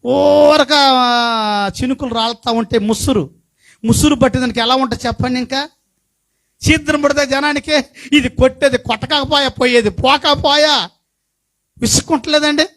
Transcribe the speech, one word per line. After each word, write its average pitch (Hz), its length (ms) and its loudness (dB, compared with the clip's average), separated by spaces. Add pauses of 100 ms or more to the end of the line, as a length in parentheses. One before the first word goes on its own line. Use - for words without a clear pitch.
ఊరక, 294 640 4
ఆ, 233 960 0 (120)
చినుకులు 254 320 -4
రాలుతా 226 360 -4
ఉంటే 226 280 -2
ముసురు, 214 560 -2 (500)
ముసురు 294 300 2
పట్టేదానికి 247 460 0
ఎలా 240 140 0
ఉంటుంది 254 320 -2
చెప్పండి? 247 340 -2
ఇంకా 269 280 -6 (1000)
ఛీద్రం 302 340 0
పడితే 285 240 0
జనానికి 285 580 -2 (280)
ఇది 269 160 2
కొట్టేది 254 500 0
కొట్టకపోయా, 269 680 -2
పోయేది 240 420 0
పోకపోయా, 285 1000 0 (880)
విసుక్కుంటలేదండి? 302 880 -2 (100)